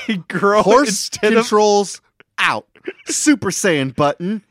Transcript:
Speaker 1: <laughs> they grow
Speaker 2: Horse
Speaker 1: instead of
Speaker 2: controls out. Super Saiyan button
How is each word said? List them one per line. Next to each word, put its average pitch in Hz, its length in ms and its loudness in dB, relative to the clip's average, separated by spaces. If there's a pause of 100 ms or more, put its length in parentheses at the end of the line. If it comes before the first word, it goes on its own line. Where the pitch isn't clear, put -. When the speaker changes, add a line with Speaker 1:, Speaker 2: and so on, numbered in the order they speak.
Speaker 1:
<laughs> - 60 -16
they 220 100 -4 (220)
grow 202 240 2
Speaker 2:
Horse 233 260 4
Speaker 1:
instead 208 440 -2
of 226 120 4
Speaker 2:
controls 208 560 0 (380)
out. 156 280 -2 (400)
Super 285 440 0
Saiyan 143 440 -2
button 175 560 -2